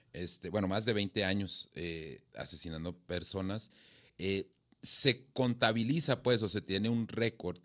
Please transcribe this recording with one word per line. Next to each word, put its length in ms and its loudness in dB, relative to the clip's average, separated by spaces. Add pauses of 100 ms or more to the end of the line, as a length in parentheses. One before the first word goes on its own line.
(160)
Este, 360 -8
bueno, 160 2
más 180 0
de 80 2
veinte 320 0
años, 480 -2
eh, 480 -8 (140)
asesinando 600 -6
personas. 760 -6 (480)
Eh, 280 -2 (360)
se 500 4
contabiliza, 880 2
pues, 220 4
o 60 0
se 120 -2
tiene 260 0
un 200 0
récord, 580 -4